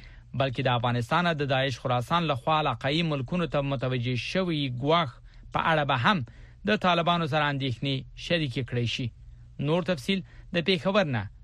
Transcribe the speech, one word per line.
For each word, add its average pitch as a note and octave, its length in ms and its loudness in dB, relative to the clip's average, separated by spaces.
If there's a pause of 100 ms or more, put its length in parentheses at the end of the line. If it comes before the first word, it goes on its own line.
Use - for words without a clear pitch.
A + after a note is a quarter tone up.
(400)
بلکې C3+ 220 0
د B2+ 60 2 (100)
افغانستان B2 520 2 (120)
د C#3 120 0
داعش C3 300 0
خراسان C3+ 480 0
لخوا D#3 320 2
علاقایي C#3+ 380 0 (100)
ملکونو D#3 340 -2
ته C#3 240 0
متوجه B2+ 460 -2
شوی E3+ 440 -2 (220)
ګواښ D#3 280 4 (420)
په - 80 2 (100)
اړه D#3 220 4
به C3 40 2 (120)
هم E3+ 180 2 (420)
د G#3 160 4
طالبانو E3+ 480 2
سره D3+ 200 2
اندېښنې C3+ 440 -2 (300)
شریکې D3+ 440 -2
کړې A#2+ 240 0
شي. C3 120 -4 (600)
نور E3+ 220 2
تفصیل F#3 320 -2 (320)
د E3+ 140 2
پېښور F#3+ 360 4 (120)
نه G2+ 120 -4 (160)